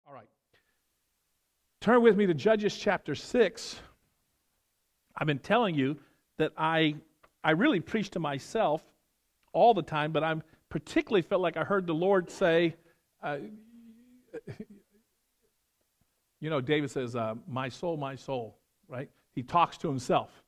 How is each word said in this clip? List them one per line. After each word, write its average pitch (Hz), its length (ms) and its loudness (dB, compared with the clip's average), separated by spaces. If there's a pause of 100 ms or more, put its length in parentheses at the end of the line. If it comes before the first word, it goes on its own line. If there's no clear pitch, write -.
All 143 60 -20
right. 113 140 -18 (1500)
Turn 240 200 4
with 233 160 8
me 202 100 4
to 175 80 2
Judges 208 420 2
chapter 175 400 -2
six. - 640 -2 (1400)
I've 147 100 -2
been 143 140 0
telling 208 340 0
you 139 220 0 (420)
that 156 180 0
I, 160 380 2 (480)
I 160 100 4
really 208 280 2
preach - 300 -4
to 185 100 -6
myself 156 640 -2 (680)
all 220 220 6
the 165 80 0
time, 151 300 -4
but 151 100 0
I'm 160 220 -2 (240)
particularly 208 540 0
felt 185 200 -2
like 165 140 -2
I 160 80 0
heard 190 240 0
the 165 60 -2
Lord 185 360 2
say, 170 460 2 (440)
uh, 147 180 -6 (3000)
you 156 100 -6
know, 151 100 0
David 147 320 0
says, 123 240 -6
uh, 110 180 -4 (140)
"My 131 200 -6
soul, 170 280 -6
my 139 180 -8
soul," 123 440 -10 (280)
right? 131 240 -12 (240)
He 131 80 -6
talks 165 360 2
to 175 100 -4
himself. 131 420 0 (180)